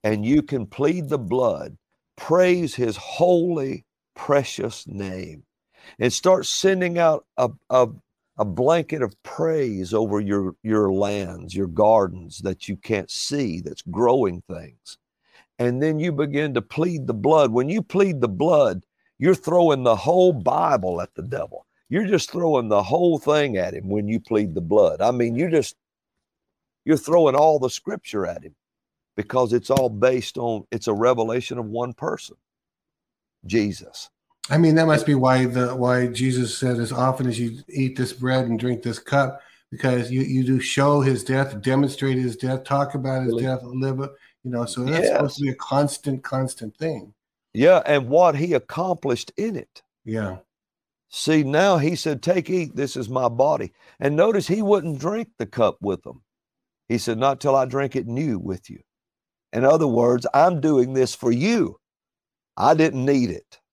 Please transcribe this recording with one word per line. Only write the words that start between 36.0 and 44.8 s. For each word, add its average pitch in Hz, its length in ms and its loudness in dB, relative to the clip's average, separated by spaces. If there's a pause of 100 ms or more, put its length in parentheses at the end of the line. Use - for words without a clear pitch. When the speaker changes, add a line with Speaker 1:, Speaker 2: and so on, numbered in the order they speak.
Speaker 2:
Jesus 123 500 -2
said, 123 220 -2
"As 117 120 -4
often 131 360 0
as 117 120 -4
you 120 200 -6 (100)
eat 131 260 -2
this 127 180 -4
bread 127 320 -2
and 117 120 -2
drink 120 240 -4
this 117 160 -6
cup," 135 440 -2 (280)
because 123 400 -2
you, 131 120 -2
you 131 220 0
do 127 160 2
show 143 420 2
his 131 220 0
death, 135 380 -2
demonstrate 131 560 0
his 123 180 -2
death, 131 280 -6
talk 139 320 -2
about 131 260 -4
his 120 120 -2
Speaker 1:
Really? 117 100 -2
Speaker 2:
death, 131 180 -2
live, 131 380 -4
you 139 500 -12
know, 120 160 -4
so 123 200 -6